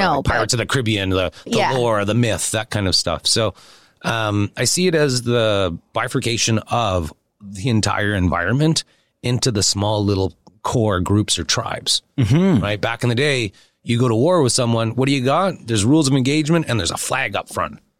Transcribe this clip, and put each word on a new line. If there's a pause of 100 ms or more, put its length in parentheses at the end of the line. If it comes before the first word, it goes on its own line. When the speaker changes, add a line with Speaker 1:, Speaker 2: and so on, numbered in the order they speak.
Speaker 1:
No,
Speaker 2:
like
Pirates
Speaker 1:
but
Speaker 2:
of
the
Caribbean,
the, (140)
the
Speaker 1:
Yeah.
Speaker 2:
lore,
the
myth,
that
kind
of
stuff.
So, (500)
um,
I
see
it
as
the (160)
bifurcation (120)
of (300)
the
entire
environment (380)
into
the
small
little (300)
core
groups
or
tribes, (160)
Speaker 3:
Mm-hmm.
Speaker 2:
right?
Back
in
the
day, (320)
you
go
to
war
with
someone,
what
do
you
got?
There's
rules
of
engagement
and
there's
a
flag
up
front. (220)